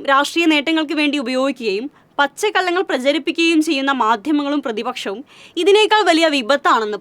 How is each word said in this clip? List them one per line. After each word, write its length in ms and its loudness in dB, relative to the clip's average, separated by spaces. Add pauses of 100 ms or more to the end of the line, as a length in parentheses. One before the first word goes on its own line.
(120)
രാഷ്ട്രീയ 340 0
നേട്ടങ്ങൾക്ക് 480 0
വേണ്ടി 240 -2
ഉപയോഗിക്കുകയും 680 -4 (320)
പച്ചക്കള്ളങ്ങൾ 640 0
പ്രചരിപ്പിക്കുകയും 800 0
ചെയ്യുന്ന 300 -2
മാധ്യമങ്ങളും 720 0
പ്രതിപക്ഷവും 640 -6 (320)
ഇതിനേക്കാൾ 540 4
വലിയ 260 4
വിപത്താണെന്ന് 640 0